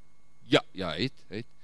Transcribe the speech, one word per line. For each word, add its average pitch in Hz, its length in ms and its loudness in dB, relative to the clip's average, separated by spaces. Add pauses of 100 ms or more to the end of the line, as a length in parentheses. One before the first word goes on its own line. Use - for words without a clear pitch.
(440)
Ja, 127 180 8 (100)
ja, 90 200 -2
hy 82 120 0
het, - 160 -2 (100)
hy 92 60 -6
het. 117 100 -4 (180)